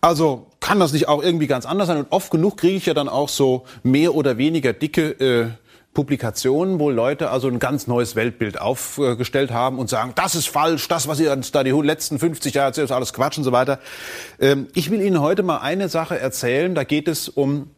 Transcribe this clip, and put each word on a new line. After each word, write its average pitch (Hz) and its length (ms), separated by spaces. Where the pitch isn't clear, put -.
Also 151 460
kann 202 180
das 165 140
nicht 156 160
auch 151 140
irgendwie 170 260
ganz 127 180
anders 175 220
sein?“ 170 80
Und 143 160
oft 185 180
genug 143 280
kriege 185 180
ich 185 100
ja 165 80
dann 147 140
auch 139 200
so 131 360
mehr 143 320
oder 139 220
weniger 135 360
dicke, 151 360
äh, 120 280
Publikationen, 139 840
wo 147 120
Leute 135 400
also 127 180
ein 123 100
ganz 131 280
neues 120 280
Weltbild 110 460
aufgestellt 127 880
haben 123 280
und 123 100
sagen, 123 260
„Das 175 200
ist 160 140
falsch, 156 400
das, 165 200
was 151 100
ihr 156 140
uns 135 180
da 139 140
die 131 80
hu-, 147 80
letzten 151 380
fünfzig 151 360
Jahre 139 140
erzählt, 156 180
ist 135 60
alles 127 220
Quatsch“ 139 240
und 147 60
so 131 80
weiter. 131 280
Ähm, 139 360
ich 160 160
will 214 100
Ihnen 190 200
heute 180 220
mal 185 160
eine 180 300
Sache 160 300
erzählen. 131 560
Da 151 100
geht 151 240
es - 220
um 143 480